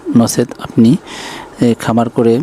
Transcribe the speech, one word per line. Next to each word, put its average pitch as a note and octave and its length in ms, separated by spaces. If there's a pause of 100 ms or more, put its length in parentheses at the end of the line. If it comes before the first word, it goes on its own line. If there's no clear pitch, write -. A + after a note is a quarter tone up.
(180)
নচেত A#2 300 (120)
আপনি, A#2+ 360 (680)
এ, A#2 180
খামার A#2 300
করে A#2 340